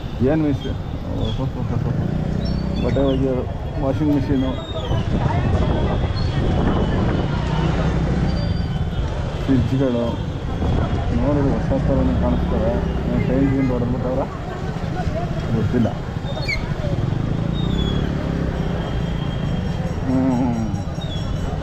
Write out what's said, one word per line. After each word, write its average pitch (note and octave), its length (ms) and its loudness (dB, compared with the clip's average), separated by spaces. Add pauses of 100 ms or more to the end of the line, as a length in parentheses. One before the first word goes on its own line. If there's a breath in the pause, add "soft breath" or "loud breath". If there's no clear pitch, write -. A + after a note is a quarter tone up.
(300)
ಏನು D#3 180 2
ಮಿಕ್ಸಿ, - 240 -2 (2000)
ಬಟ್ಟೆ B2+ 180 2 (100)
ಒಗೆಯೋರು, C3 320 2 (400)
ವಾಷಿಂಗ್ D3 320 2
ಮಿಷಿನು, C3 360 2 (4000)
ಫ್ರಿಜ್ಗಳು C3 600 2 (1120)
ನೋಡಿದ್ರೆ C#3+ 380 2
ಹೊಸ - 140 0 (160)
ಥರನೇ C3 360 4
ಕಾಣಿಸ್ತವೆ. B2 480 2 (380)
ಏನು A#2+ 200 2
ಪೇಂಟ್ C3+ 260 4
ಗೀಂಟ್ C3+ 200 2
ಹೊಡೆದ್ಬಿಟ್ಟವ್ರ B2 500 0 (1300)
ಗೊತ್ತಿಲ್ಲ. B2 320 2 (4000)
ಹ್ಞೂ, C3 160 2 (1400)